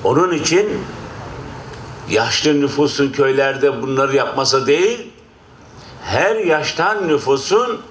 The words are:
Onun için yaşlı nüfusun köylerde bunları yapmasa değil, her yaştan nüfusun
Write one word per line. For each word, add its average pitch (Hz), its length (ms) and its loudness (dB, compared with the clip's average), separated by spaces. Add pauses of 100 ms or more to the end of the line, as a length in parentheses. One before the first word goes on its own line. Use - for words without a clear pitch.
Onun 156 280 4
için 175 380 2 (1400)
yaşlı 127 520 2
nüfusun 143 500 0
köylerde 135 680 2
bunları 135 340 0
yapmasa 131 520 0
değil, 196 440 2 (920)
her 165 320 0
yaştan 185 720 0
nüfusun 160 840 0